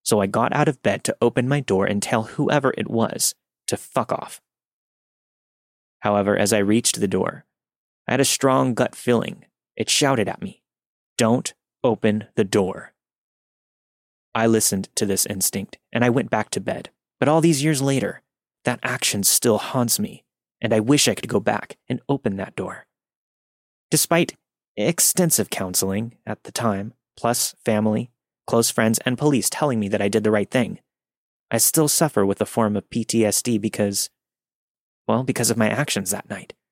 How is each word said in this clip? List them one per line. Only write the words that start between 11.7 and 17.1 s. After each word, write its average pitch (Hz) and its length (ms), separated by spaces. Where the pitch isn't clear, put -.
open 107 520
the 110 100
door." 95 480
I 113 120
listened 107 500
to 110 100
this 98 200
instinct, 98 520
and 120 120
I 123 60
went 117 200
back 107 200
to - 100
bed. 110 300